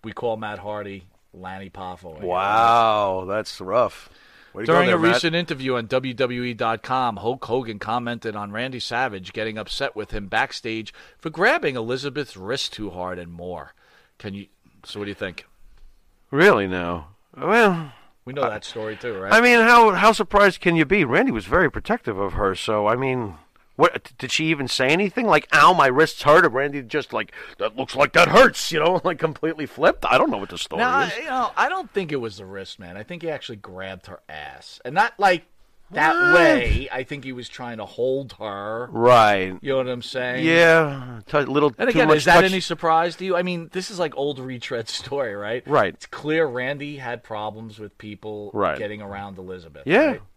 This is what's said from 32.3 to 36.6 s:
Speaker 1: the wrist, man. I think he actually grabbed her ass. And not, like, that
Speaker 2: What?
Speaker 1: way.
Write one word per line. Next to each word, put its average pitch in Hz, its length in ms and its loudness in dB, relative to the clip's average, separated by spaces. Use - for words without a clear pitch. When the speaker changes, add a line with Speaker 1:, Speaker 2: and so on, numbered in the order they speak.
Speaker 1:
the 101 100 -18
wrist, 95 320 -14
man. 90 200 -16
I 107 60 -14
think 175 180 -16
he 165 80 -8
actually 131 260 -10
grabbed 95 520 -14
her 95 200 -18
ass. 71 560 -18
And 127 100 -10
not, 220 240 0
like, 185 260 2
that - 220 4
Speaker 2:
What? 349 200 4
Speaker 1:
way. 160 580 4